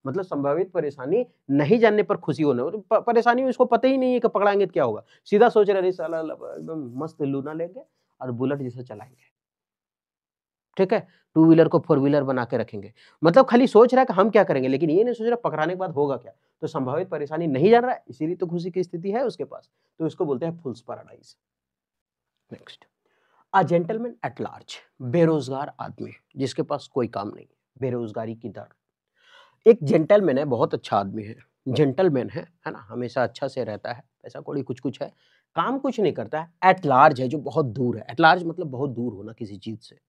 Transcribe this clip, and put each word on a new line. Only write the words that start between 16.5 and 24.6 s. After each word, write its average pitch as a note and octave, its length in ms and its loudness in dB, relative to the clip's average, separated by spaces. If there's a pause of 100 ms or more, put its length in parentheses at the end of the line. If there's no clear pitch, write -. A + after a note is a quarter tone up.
तो D#3 60 -8
संभावित D3+ 420 -4
परेशानी D#3 380 -6
नहीं D3 240 2
जान A#3 100 6
रहा B3+ 100 -2
है, - 160 -6
इसीलिए D#3 280 -6
तो F3+ 120 -6
खुशी E3+ 240 -6
की F#3 120 -4
स्थिति F3+ 280 -8
है B3 120 -2
उसके G3 200 -6
पास। - 260 -16 (300)
तो D#3+ 80 -2
इसको - 180 -4
बोलते C#3 200 -4
हैं E3 120 -6
फूल्स A#2+ 240 -12
पैराडाइज। - 560 -20 (1120)
नेक्स्ट, - 340 -20 (680)
a F#3+ 80 6
gentleman F3 680 -2
at - 40 -20
large, - 400 -12 (260)